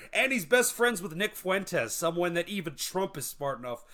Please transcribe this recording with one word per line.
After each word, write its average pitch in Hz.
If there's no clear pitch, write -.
and 262
he's 214
best 240
friends 233
with 160
Nick 208
Fuentes, 180
someone 170
that 175
even 170
Trump 190
is 135
smart 135
enough 123